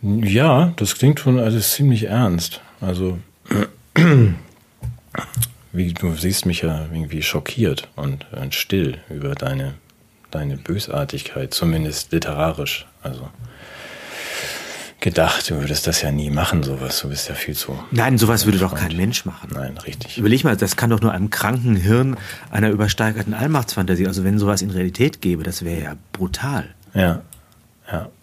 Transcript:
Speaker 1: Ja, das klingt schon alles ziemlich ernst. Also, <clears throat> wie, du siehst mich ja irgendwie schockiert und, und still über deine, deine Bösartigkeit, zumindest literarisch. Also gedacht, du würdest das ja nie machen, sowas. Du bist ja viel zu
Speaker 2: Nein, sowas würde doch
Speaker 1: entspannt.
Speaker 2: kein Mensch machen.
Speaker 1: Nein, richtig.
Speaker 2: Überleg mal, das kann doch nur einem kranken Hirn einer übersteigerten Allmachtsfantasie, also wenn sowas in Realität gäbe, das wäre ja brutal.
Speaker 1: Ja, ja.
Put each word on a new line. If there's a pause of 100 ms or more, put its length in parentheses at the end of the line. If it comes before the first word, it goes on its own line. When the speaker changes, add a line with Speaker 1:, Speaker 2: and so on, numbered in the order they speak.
Speaker 1:
Ja,
das
klingt
schon
alles
ziemlich
ernst. (200)
Also, (280)
<clears throat> (1700)
wie,
du
siehst
mich
ja
irgendwie
schockiert
und,
und
still (120)
über
deine, (560)
deine
Bösartigkeit,
zumindest
literarisch. (160)
Also (1700)
gedacht,
du
würdest
das
ja
nie
machen,
sowas.
Du
bist
ja
viel
zu (140)
Speaker 2:
Nein,
sowas
würde
doch
Speaker 1:
entspannt.
Speaker 2:
kein
Mensch
machen.
Speaker 1:
Nein,
richtig.
Speaker 2:
Überleg
mal,
das
kann
doch
nur
einem
kranken
Hirn (340)
einer
übersteigerten
Allmachtsfantasie,
also
wenn
sowas
in
Realität
gäbe,
das
wäre
ja (160)
brutal. (240)
Speaker 1:
Ja, (720)
ja. (120)